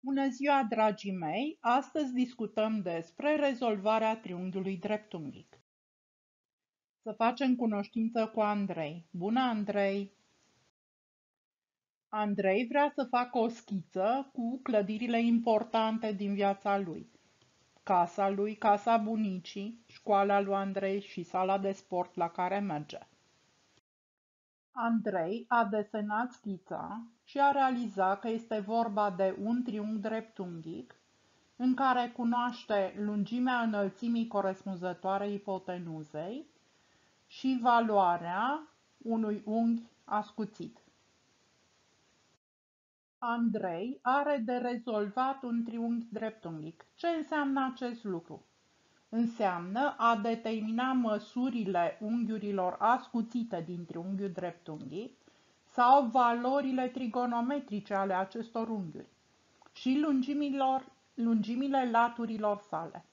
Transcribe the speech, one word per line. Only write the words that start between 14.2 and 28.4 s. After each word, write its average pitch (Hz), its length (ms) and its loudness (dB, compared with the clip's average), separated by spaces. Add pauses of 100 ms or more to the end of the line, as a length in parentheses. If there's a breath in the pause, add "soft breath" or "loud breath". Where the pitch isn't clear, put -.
cu 247 300 -4
clădirile 220 580 2
importante 226 920 2
din 202 220 -2
viața 196 440 2
lui. 165 320 -6 (720)
Casa 185 460 2
lui, 202 260 0
casa 208 420 4
bunicii, 208 920 -2
școala 202 540 2
lui 196 140 0
Andrei 196 460 -2
și 185 220 -10
sala 190 360 0
de 196 140 -2
sport 180 420 -4
la 170 140 -2
care 185 300 -2
merge. 156 400 -4 (1800)
Andrei 214 760 0
a 233 160 4
desenat 214 680 -2
schița 185 680 -10 (220)
și - 160 -4
a 285 100 8
realizat 220 680 2
că 233 80 -4
este 226 300 -2